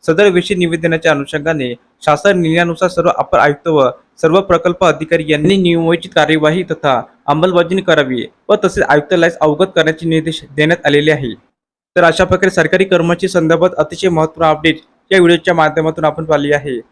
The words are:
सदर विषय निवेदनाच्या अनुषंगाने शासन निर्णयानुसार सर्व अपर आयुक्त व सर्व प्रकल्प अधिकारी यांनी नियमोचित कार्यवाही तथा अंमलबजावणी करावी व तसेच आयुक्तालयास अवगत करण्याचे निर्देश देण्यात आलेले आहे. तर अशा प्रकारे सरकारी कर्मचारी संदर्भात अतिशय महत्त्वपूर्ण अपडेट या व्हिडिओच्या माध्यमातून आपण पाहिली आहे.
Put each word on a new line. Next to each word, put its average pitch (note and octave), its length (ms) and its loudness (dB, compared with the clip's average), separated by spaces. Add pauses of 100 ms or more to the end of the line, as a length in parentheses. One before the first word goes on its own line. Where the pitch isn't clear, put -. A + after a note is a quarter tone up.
सदर F#3 240 2
विषय F3+ 260 0
निवेदनाच्या E3 580 -2
अनुषंगाने C#3+ 600 -4 (300)
शासन F3+ 360 0
निर्णयानुसार E3+ 500 0
सर्व E3+ 220 0
अपर - 280 -2
आयुक्त C#3+ 300 0
व D3 200 2 (280)
सर्व E3 240 0
प्रकल्प F3+ 440 -2
अधिकारी D#3 440 -2
यांनी D#3 280 0
नियमोचित E3+ 580 0
कार्यवाही D#3 480 2
तथा D3 380 -2 (260)
अंमलबजावणी F3 560 2
करावी C3+ 420 0 (240)
व G3+ 60 4 (100)
तसेच F#3+ 200 0
आयुक्तालयास E3+ 560 0
अवगत D#3 360 0
करण्याचे D#3+ 320 -2
निर्देश D#3+ 340 -4 (140)
देण्यात D#3+ 300 0
आलेले D3 260 2
आहे. C3+ 200 -4 (640)
तर F3 80 2
अशा E3 200 2
प्रकारे F#3 260 0
सरकारी F#3 340 0
कर्मचारी F3 440 0
संदर्भात E3+ 500 0
अतिशय D#3 300 -2
महत्त्वपूर्ण D#3+ 420 0
अपडेट D#3 300 -2 (300)
या F#3+ 80 2
व्हिडिओच्या F3 360 2
माध्यमातून D#3+ 500 -2
आपण D#3 200 -2
पाहिली D3 280 0
आहे. C#3 260 -4 (120)